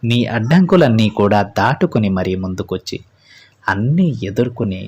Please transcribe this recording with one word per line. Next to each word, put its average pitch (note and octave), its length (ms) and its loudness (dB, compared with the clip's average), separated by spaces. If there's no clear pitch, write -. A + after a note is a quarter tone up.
నీ A#2+ 60 2
అడ్డంకులన్నీ C#3 680 4
కూడా G#2 220 4
దాటుకుని A#2 580 0
మరీ F#2 160 -2
ముందుకొచ్చి F#2 520 -8
అన్నీ C3+ 340 0
ఎదుర్కొని A2+ 600 -4